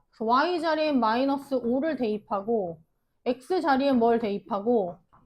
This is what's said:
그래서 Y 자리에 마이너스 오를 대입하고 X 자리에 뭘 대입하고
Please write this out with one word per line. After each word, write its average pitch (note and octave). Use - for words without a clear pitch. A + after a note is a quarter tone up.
그래서 -
Y D4
자리에 D#4
마이너스 C4+
오를 C4
대입하고 G#3
X B3+
자리에 C#4
뭘 A#3
대입하고 G3+